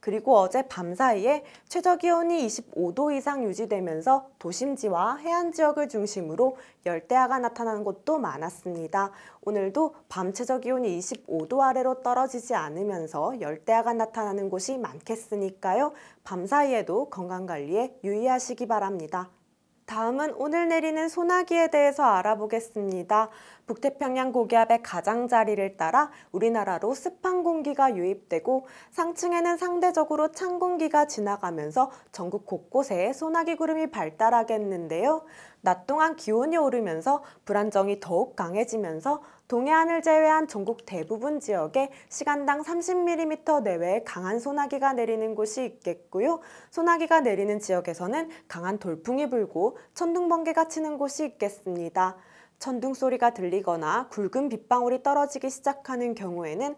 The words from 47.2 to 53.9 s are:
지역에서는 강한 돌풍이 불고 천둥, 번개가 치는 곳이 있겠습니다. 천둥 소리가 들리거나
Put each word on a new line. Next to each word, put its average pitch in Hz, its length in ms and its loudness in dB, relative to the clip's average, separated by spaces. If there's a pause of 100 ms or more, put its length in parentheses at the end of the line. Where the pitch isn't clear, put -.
지역에서는 185 720 -4 (180)
강한 185 320 -6
돌풍이 220 500 -4
불고 220 480 0 (160)
천둥, 349 360 0
번개가 330 380 2
치는 311 300 -6
곳이 277 280 -4
있겠습니다. 185 920 -2 (420)
천둥 262 340 -4
소리가 247 400 2
들리거나 185 760 -2